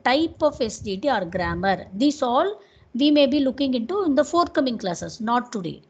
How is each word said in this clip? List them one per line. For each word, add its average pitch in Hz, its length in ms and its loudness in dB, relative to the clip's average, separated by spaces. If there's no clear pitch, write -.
type 311 400 0
of 294 180 0
S 214 180 -4
D 196 180 -6
T 277 120 -2
or 208 160 0
grammar. 175 680 -2
These 277 260 2
all 285 400 0
we 277 160 2
may 294 160 6
be 277 140 0
looking 269 340 0
into 359 300 -2
in 302 100 2
the 294 100 4
forthcoming 302 540 0
classes, 170 420 -8
not 240 320 -2
today. 160 380 -8